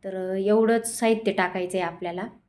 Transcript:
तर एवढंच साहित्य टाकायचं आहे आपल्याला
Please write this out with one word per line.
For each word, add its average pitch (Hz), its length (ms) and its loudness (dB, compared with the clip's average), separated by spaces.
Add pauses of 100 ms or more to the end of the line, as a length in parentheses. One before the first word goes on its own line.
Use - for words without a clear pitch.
तर 190 100 -8 (220)
एवढंच 220 540 4
साहित्य 220 420 0
टाकायचं 185 460 -2
आहे 180 80 -2
आपल्याला 175 420 -8 (200)